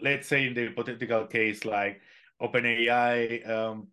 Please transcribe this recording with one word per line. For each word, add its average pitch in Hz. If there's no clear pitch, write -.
let's 139
say 139
in 123
the 117
hypothetical 117
case, 110
like, 101
Open 120
A 117
I, 120
um, 110